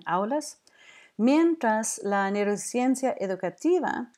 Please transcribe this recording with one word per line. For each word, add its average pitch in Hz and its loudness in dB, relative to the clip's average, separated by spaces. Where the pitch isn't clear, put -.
aulas, 220 -2
mientras 247 2
la 196 0
neurociencia 240 0
educativa 196 -2